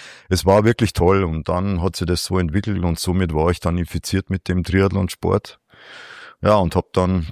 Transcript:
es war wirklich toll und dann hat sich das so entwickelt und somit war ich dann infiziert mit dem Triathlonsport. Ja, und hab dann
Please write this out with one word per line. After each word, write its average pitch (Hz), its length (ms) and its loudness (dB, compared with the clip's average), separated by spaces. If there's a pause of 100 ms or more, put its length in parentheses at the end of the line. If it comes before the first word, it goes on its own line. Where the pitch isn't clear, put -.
(280)
es 92 180 -2
war 101 200 6
wirklich 113 260 2
toll 95 320 2
und 80 240 -4
dann 90 340 -2
hat 90 140 -2
sich 87 120 -4
das 87 180 -2
so 92 140 -2
entwickelt 90 440 -2
und 85 160 -2
somit 92 340 -2
war 78 180 2
ich 90 100 -4
dann 87 160 -2
infiziert 87 520 -4
mit 95 200 -4
dem 90 160 0
Triathlonsport. 95 960 0 (800)
Ja, 104 140 4
und 90 200 2
hab 90 160 -2
dann 90 400 0